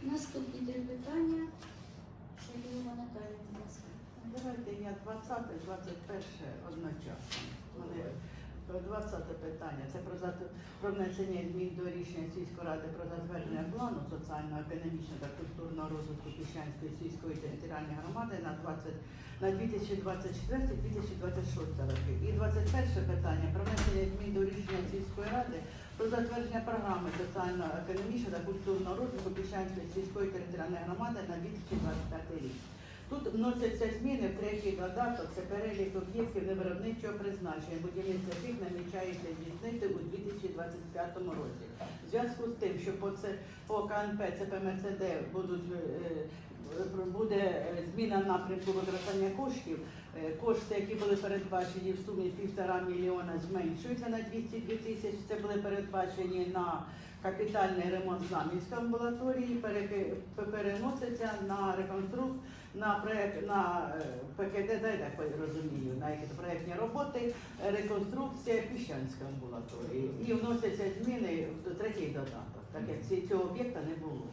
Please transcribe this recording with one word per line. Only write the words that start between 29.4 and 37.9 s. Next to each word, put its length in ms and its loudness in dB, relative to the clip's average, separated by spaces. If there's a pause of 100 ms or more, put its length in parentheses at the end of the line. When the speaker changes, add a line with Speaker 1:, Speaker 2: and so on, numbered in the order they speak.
Speaker 2:
сільської 400 0
територіальної 520 -2
громади 320 0 (120)
на 100 0
дві 140 -2
тисячі 280 -2
двадцять 300 0
п'ятий 320 -4
рік. 140 -4 (500)
Тут 260 -2
вносяться 520 4 (140)
зміни 280 4
в 120 -2
третій 300 2
додаток, 640 2
це 60 -2
перелік 560 0
об'єктів 500 0
невиробничого 640 0
призначення, 720 -2
будівництво 500 0 (100)